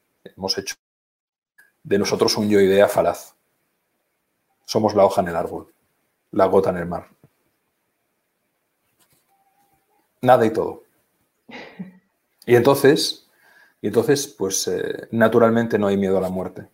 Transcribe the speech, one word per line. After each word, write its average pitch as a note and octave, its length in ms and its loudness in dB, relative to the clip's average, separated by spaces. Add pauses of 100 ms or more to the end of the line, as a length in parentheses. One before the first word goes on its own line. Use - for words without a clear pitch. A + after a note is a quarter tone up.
(240)
Hemos - 340 -10
hecho - 180 -10 (1080)
de F#3+ 140 -2
nosotros G3 400 -2
un G#2 120 -2
yo G#2 100 4
idea G2 280 4
falaz. - 480 -4 (1300)
Somos G#2+ 300 -2
la G2 100 6
hoja G2 160 0
en F2+ 80 -4
el E2+ 60 -6
árbol, - 380 -8 (580)
la F#2+ 140 2
gota F#2+ 240 2
en F2+ 80 -4
el E2+ 80 -8
mar. E2+ 220 -10 (3250)
Nada B2 240 6
y A2 60 0
todo. G2+ 320 -6 (1600)
Y A#2+ 100 2
entonces, C3+ 720 2 (540)
y G#2+ 60 -6
entonces, A2+ 400 -2
pues, - 400 -6
eh, - 440 -8
naturalmente A2+ 680 2
no G2+ 80 0
hay G2 100 0
miedo F#2+ 200 0
a F2+ 40 0
la F#2 80 -4
muerte, F#2 440 -10